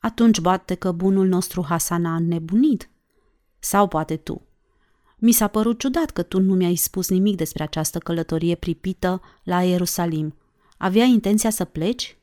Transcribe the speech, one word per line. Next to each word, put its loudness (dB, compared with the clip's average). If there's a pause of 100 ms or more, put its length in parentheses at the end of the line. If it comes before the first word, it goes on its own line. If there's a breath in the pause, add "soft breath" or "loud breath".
„Atunci 2
bate 0
că -4
bunul 2
nostru -2
Hasan -2
a -2
înnebunit. 0 (680)
Sau 0
poate -4
tu. -10 (760)
Mi 4
s-a 2
părut 0
ciudat -2
că -4
tu 0
nu 4
mi-ai 2
spus -4
nimic 2
despre -6
această -4
călătorie -2
pripită -4 (220 soft breath)
la 0
Ierusalim. -2 (440)
Avea 2
intenția 4
să -2
pleci?” -6